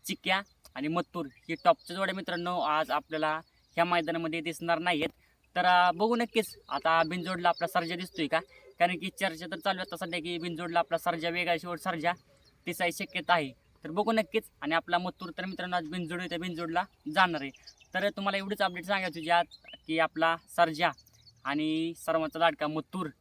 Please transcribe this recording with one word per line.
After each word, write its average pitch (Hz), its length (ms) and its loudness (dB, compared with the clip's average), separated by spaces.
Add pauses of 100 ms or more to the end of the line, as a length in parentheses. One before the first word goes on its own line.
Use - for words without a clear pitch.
चिक्या 185 360 0 (340)
आणि 139 140 -2
मथुर 170 380 -2 (220)
ही 165 60 -2 (100)
टॉपच्या 175 320 4
जोड्या 190 180 0
मित्रांनो 175 440 -4
आज 151 320 2
आपल्याला 156 500 -2 (340)
ह्या 170 100 4
मैदानामध्ये 165 560 0
दिसणार 165 380 -2
नाहीयेत. 170 300 0 (480)
तर, 180 80 2
अ, 180 260 6
बघू 220 260 2
नक्कीच 226 400 0 (120)
आता 160 340 4
बिनजोडला 175 460 0
आपला 170 180 0
सर्जा 170 300 -2
दिसतोय 170 300 -4
का, 160 120 0 (400)
कारण 175 200 2
की 180 120 -6 (100)
चर्चा 175 260 -2
तर 175 120 -8
चालू 190 240 -2
असता 180 140 -8
सध्या 175 240 -6
की 170 180 -4
बिनजोडला 170 400 -2
आपला 170 200 0
सर्जा, 170 300 -2
वेगळा 170 280 0
शेवट 175 220 -6
सर्जा 170 340 -2 (540)
दिसायची 175 380 -2
शक्यता 175 300 0
आहे. 147 160 0 (340)
तर 147 60 -8
बघू 208 220 0
नक्कीच. 220 300 0 (180)
आणि 147 140 -2
आपला 175 240 2
मथुर 180 400 -4
तर 185 60 -6
मित्रांनो 180 320 -4
आज 165 120 -2
बिनजोड 175 320 -4
येत्या 170 180 -6
बिनजोडला 170 460 -2 (300)
जाणार 175 260 4
आहे. 139 100 -8 (440)
तर 190 140 0
तुम्हाला 196 300 -2
एवढंच 202 240 -2
अपडेट 180 220 -2
सांगायचं 185 360 -2
होती 160 100 -4
आज 170 160 6 (400)
की 160 120 -2
आपला 165 380 2 (200)
सर्जा 165 340 4 (540)
आणि 156 520 -2
सर्वांचा 160 420 -2
लाडका 160 280 2
मथुर 156 420 -4 (120)